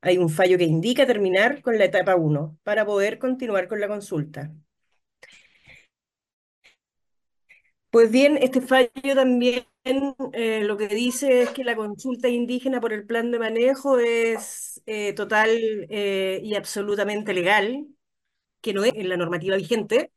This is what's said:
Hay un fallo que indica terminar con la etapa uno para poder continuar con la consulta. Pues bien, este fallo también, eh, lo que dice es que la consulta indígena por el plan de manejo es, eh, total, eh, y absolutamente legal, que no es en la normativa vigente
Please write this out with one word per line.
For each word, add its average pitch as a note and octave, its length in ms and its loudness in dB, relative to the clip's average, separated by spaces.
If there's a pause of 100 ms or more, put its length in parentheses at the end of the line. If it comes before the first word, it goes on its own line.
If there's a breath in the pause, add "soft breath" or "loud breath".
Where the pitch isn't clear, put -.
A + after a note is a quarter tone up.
Hay F3+ 160 4
un F3 120 2
fallo F3+ 280 4
que F3+ 60 4
indica G3+ 420 2
terminar G#3 560 2
con A#3 160 0
la G3+ 80 6
etapa F#3 300 2
uno D3+ 480 0
para G#3 240 0
poder G#3 320 0
continuar B3 480 -2
con G#3 120 -6
la G3+ 80 -4
consulta. D#3 640 -8 (3500 soft breath)
Pues A#3 180 6
bien, C#4 320 4
este B3+ 200 2
fallo B3+ 280 4 (240)
también, B3 540 2 (640)
eh, A3 300 -2
lo G#3 120 -2
que G#3 120 -4
dice B3 560 2
es A#3+ 80 -2
que C4 140 -8
la A#3 100 -2
consulta A#3 540 -4
indígena B3 520 -2
por A3 120 -4
el G#3 120 -8
plan A#3 240 -2
de A#3+ 80 -2
manejo B3 600 0
es, A3+ 880 -2
eh, G#3 260 -6
total, G#3+ 380 2 (400)
eh, G3 520 -2
y G#3 120 -6
absolutamente G3+ 800 -4
legal, G#3 500 0 (720)
que - 140 -6
no G3 100 -2
es A#3+ 120 2
en G3 140 -6
la F#3 80 -2
normativa F3 380 -2
vigente A3 600 -2